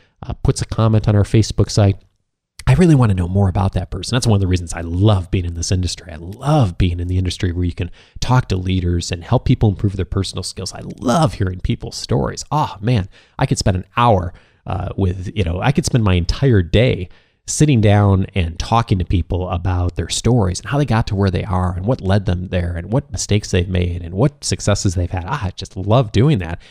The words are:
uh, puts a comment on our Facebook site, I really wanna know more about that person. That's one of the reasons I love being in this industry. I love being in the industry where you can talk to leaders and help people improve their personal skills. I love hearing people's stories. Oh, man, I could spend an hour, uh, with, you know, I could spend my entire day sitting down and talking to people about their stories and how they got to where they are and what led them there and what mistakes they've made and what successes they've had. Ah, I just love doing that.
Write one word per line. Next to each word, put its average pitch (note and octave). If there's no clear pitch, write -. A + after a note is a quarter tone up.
uh, B2
puts -
a -
comment A2
on G#2+
our G2+
Facebook -
site, G2
I B2+
really D#3+
wanna A#2+
know F#2
more G2
about F#2+
that F2
person. -
That's B2+
one G#2
of G2
the G2
reasons F2
I E2+
love F#2
being F#2
in E2+
this E2+
industry. F2+
I D2
love G#2
being F2
in F2
the F#2
industry F2+
where F2+
you E2+
can F2
talk B2+
to G2
leaders F2+
and F2
help -
people A#2
improve G2
their F#2
personal G2
skills. -
I -
love B2+
hearing F#2
people's -
stories. -
Oh, D3
man, G#2
I -
could C3
spend F#2+
an F#2
hour, G2+
uh, F#2+
with, F#2
you G#2
know, E2+
I A#2+
could -
spend A#2
my F#2+
entire G2
day G2+
sitting D3
down G2+
and E2+
talking A2+
to F2+
people F2+
about F2+
their -
stories G#2+
and -
how C#3+
they D3
got A2+
to G2+
where G2
they F2+
are F2+
and F2+
what G#2+
led F#2+
them F2+
there F2
and F2+
what C#3
mistakes -
they've F#2
made F2
and E2+
what C3
successes G2
they've F2+
had. F2+
Ah, G#2+
I F2+
just -
love G#2
doing C3
that. E2+